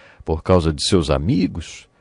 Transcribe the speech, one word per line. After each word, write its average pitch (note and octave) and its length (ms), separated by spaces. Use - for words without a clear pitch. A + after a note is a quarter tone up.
por D#2 180
causa E2 300
de C#2+ 100
seus E2 280
amigos, E2+ 760